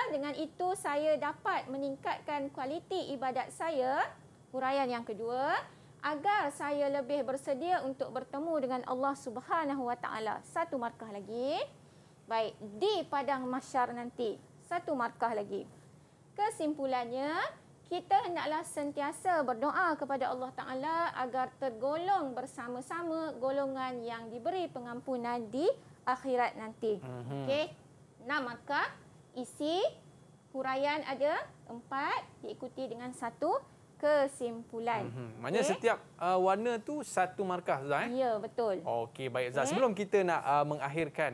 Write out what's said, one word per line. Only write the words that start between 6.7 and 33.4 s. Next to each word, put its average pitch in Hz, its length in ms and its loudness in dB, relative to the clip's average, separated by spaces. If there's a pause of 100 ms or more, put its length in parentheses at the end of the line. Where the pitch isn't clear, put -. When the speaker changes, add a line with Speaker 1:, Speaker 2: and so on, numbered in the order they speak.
Speaker 1:
lebih 285 320 0
bersedia 277 580 0
untuk 262 300 -4
bertemu 277 480 -2
dengan 254 240 0
Allah 269 320 0
Subhanahu 269 720 -2
Wa 240 100 0
Taala. 220 460 -4
Satu 330 320 -2
markah 233 320 -4
lagi. 220 480 -2 (720)
Baik, 226 260 2 (240)
di 349 320 2
padang 269 380 0
mahsyar 254 480 0
nanti. 240 420 -4 (260)
Satu 339 320 -4
markah 233 380 0
lagi. 202 320 -2 (680)
Kesimpulannya, 285 1000 0 (520)
kita 349 360 0
hendaklah 311 420 0
sentiasa 302 800 0
berdoa 285 540 2
kepada 269 320 0
Allah 254 240 -4
Ta'ala 294 460 -2 (200)
agar 254 380 0
tergolong 285 760 0
bersama-sama 285 1040 -4
golongan 262 640 0
yang 226 260 -6
diberi 311 400 -2
pengampunan 240 800 -2
di 254 200 0 (380)
akhirat 247 520 2
nanti. 220 440 -2
Speaker 2:
Mhm. 127 420 -6
Speaker 1:
Okey, 277 240 2 (560)
enam 277 220 0
markah. 285 480 -2 (420)
Isi, 302 480 0 (680)
huraian 269 520 0
ada 285 380 0 (240)
empat, 277 560 -4 (180)
diikuti 262 480 -8
dengan 233 240 -8
satu 254 440 0 (420)